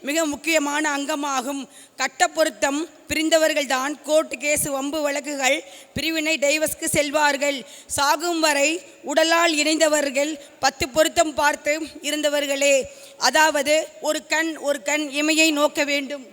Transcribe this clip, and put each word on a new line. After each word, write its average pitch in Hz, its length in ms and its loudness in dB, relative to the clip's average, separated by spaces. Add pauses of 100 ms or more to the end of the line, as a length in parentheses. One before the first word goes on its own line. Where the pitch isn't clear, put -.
மிக 320 240 0
முக்கியமான 294 520 -2 (140)
அங்கமாகும் 277 640 -4 (400)
கட்ட 269 340 -2
பொருத்தம். 302 440 0 (300)
பிரிந்தவர்கள்தான் 302 840 0 (140)
கோர்ட் 302 360 0
கேஸ், 294 320 0
வம்பு 285 300 -4
வழக்குகள், 285 520 -2 (380)
பிரிவினை, 320 400 -2 (100)
டைவர்ஸ்க்கு 311 520 -2
செல்வார்கள். 285 600 0 (400)
சாகும் 320 480 0
வரை 285 240 4 (420)
உடலால் 330 500 2
இணைந்தவர்கள் 302 720 0 (320)
பத்து 285 300 0
பொருத்தம் 320 440 2
பார்த்து 294 360 0 (340)
இருந்தவர்களே. 285 640 0 (540)
அதாவது, 302 480 4 (320)
ஒரு 311 120 -2 (120)
கண், 320 180 0 (180)
ஒரு 285 200 -2
கண் 302 180 -2 (140)
இமையை 320 280 4 (120)
நோக்க 302 200 0 (120)
வேண்டும். 277 400 -6